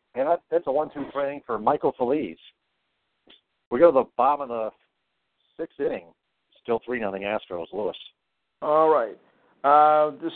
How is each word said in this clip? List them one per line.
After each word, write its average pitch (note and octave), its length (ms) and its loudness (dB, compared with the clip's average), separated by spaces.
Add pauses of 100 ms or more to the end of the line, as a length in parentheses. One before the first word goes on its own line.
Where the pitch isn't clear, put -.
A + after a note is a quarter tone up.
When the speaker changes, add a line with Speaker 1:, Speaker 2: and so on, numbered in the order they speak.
(160)
Speaker 1:
and C3+ 120 -4
that, E3+ 220 -2
that's E3+ 180 -4
a C3+ 40 -2
one D3 220 -4
two C#3+ 200 -10
frame C#3+ 320 -6
for A2 140 -4
Michael C3+ 380 0
Feliz. B2 400 -4 (1300)
We B2 100 -2
go E3+ 120 8
to C3 80 2
the A#2 180 0
bottom C#3 320 0
of - 0 -
the A2 200 -6 (880)
sixth D#3+ 220 -12
inning. C3+ 260 -6 (580)
Still A#2 220 -4
three A#2+ 140 -6
nothing G2 220 -6
Astros. G2 500 -6
Lewis. F#2 240 -6 (680)
Speaker 2:
All D#3 280 4
right. A#2 280 0 (460)
Uh, D3+ 480 6 (100)
the D#3+ 140 -6